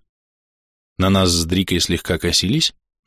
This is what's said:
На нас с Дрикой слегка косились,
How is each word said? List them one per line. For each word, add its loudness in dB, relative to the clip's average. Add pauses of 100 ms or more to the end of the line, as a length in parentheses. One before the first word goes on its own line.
(960)
На 2
нас 4
с 0
Дрикой 0
слегка -2
косились, -2 (340)